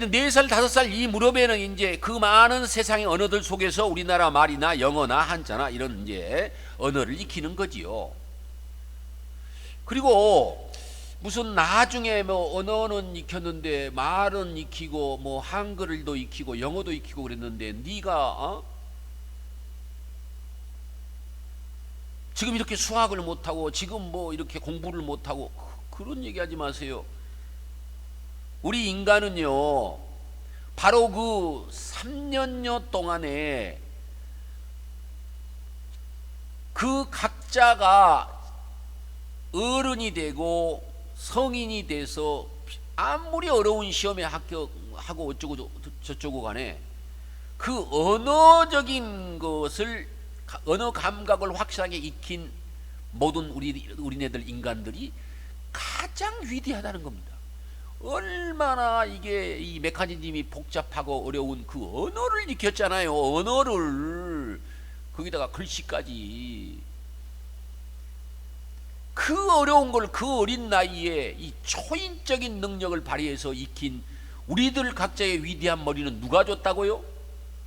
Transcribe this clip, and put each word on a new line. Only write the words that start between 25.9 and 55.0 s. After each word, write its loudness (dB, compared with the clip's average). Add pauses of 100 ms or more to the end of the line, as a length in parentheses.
그런 -8
얘기하지 -6
마세요. -6 (1600)
우리 0
인간은요, 4 (760)
바로 8
그 0
삼 -8
년여 0
동안에 -2 (3000)
그 0
각자가 8 (1200)
어른이 2
되고 0 (320)
성인이 0
돼서 -2 (480)
아무리 -2
어려운 4
시험에 -2
합격하고 -6
어쩌고 -6
저-, -10 (340)
저쩌고 -6
간에 -6 (800)
그 -4
언어적인 8
것을, -2 (580)
언어 2
감각을 2
확실하게 -2
익힌 -8 (600)
모든 0
우리, -6 (100)
우리네들 -6
인간들이 -6 (580)